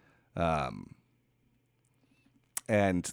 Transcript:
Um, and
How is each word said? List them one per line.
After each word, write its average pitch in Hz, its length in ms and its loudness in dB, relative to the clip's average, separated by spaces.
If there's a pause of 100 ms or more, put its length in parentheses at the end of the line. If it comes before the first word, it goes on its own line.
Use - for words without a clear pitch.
(360)
Um, 64 580 -2 (1800)
and 98 440 2